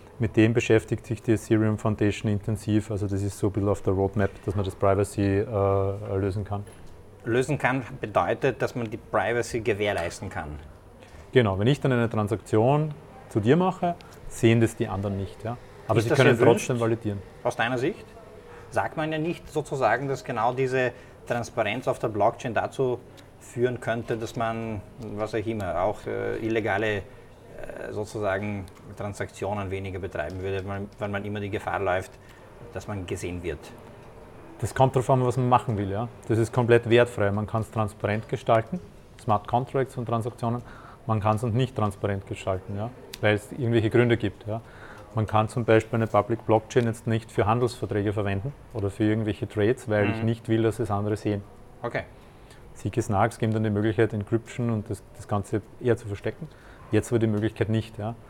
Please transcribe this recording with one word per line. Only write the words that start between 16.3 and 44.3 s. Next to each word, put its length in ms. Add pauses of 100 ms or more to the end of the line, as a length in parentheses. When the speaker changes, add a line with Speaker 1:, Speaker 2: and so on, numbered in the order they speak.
Speaker 2:
erwünscht? 280
Speaker 1:
trotzdem 120
validieren. 440 (200)
Speaker 2:
Aus 140
deiner 220
Sicht? 260 (680)
Sagt 260
man 160
ja 60
nicht 320
sozusagen, 580
dass 160
genau 280
diese 400 (340)
Transparenz 640
auf 100
der 100
Blockchain 440
dazu 460 (420)
führen 400
könnte, 380
dass 180
man, 460 (340)
was 180
auch 120
immer, 340
auch, 260
äh, 380
illegale, 540
äh, 40 (880)
sozusagen 760 (300)
Transaktionen 760
weniger 300
betreiben 420
würde, 260
weil, 140 (160)
weil 100
man 160
immer 160
die 100
Gefahr 300
läuft, 320 (600)
dass 140
man 180
gesehen 360
wird? 160 (1000)
Speaker 1:
Das 140
kommt 220
darauf 120
an, 160
was 140
man 100
machen 300
will. 120
Ja? 180 (200)
Das 80
ist 160
komplett 380
wertfrei. 400
Man 160
kann's 240
transparent 580
gestalten, 520 (380)
Smart 300
Contracts 480
und 80
Transaktionen. 560 (440)
Man 140
kann's 240
auch 60
nicht 260
transparent 540
gestalten, 480
ja? 120 (320)
Weil 140
es 160
irgendwelche 400
Gründe 260
gibt. 300